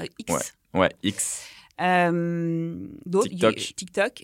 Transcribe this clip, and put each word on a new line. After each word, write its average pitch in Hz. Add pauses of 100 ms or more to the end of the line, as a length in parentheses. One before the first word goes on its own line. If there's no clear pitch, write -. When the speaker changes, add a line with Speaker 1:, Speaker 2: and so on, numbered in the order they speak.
Speaker 1:
euh, 165 (140)
X. - (400)
Speaker 2:
Ouais, 92
ouais, 85 (120)
X. - (360)
Speaker 1:
Euh, 170 (300)
d'autres, 190
Speaker 2:
TikTok. 170 (140)
Speaker 1:
y-, -
TikTok, 196 (100)